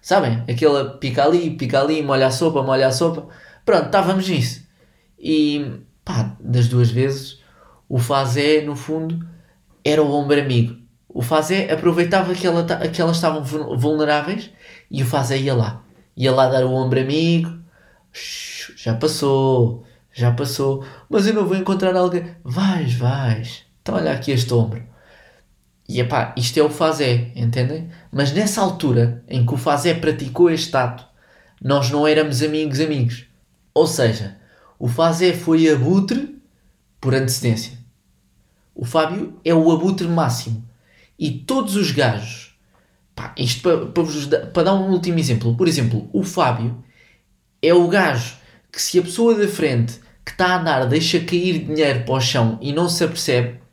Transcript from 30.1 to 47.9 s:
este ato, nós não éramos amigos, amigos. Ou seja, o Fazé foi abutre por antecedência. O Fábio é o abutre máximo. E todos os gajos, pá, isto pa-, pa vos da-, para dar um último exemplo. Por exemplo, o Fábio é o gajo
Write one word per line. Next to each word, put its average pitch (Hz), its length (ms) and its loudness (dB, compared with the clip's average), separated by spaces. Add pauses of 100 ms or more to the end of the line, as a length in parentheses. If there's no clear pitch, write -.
este 160 260 -2
ato, 120 300 -2 (560)
nós 135 300 0
não 147 160 2
éramos 151 360 2
amigos, 151 380 -2
amigos. 139 460 -2 (480)
Ou 156 120 4
seja, 107 520 -2 (400)
o 123 100 -4
Fazé 165 460 2
foi 160 340 2
abutre 190 720 0 (580)
por 131 160 0
antecedência. 123 640 -2 (960)
O 120 120 -8
Fábio 165 580 -2
é 165 80 2
o 165 180 6
abutre 170 380 0
máximo. 123 580 -2 (520)
E 151 120 -2
todos 202 460 -4
os 185 140 0
gajos, 120 680 -2 (560)
pá, - 220 -14
isto 127 260 -4
pa-, 170 240 0
pa - 160 -2
vos 151 240 -4
da-, 143 200 0
para 170 180 0
dar 196 100 2
um 190 160 0
último 175 280 0
exemplo. 117 380 0
Por 170 120 2
exemplo, 117 440 0
o 185 120 0
Fábio 117 580 -2 (800)
é 165 140 4
o 175 120 6
gajo 165 500 0 (360)